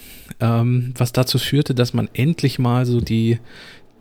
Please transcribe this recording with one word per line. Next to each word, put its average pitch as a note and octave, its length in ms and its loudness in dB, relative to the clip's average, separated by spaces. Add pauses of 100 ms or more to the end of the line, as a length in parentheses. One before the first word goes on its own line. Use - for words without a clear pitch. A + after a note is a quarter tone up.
(400)
ähm, B2 580 0
was B2+ 140 0
dazu B2+ 260 0
führte, C3+ 380 0
dass B2 180 0
man A2+ 200 -2
endlich C#3+ 460 0
mal B2 260 2
so A#2+ 160 0
die A2+ 380 0 (600)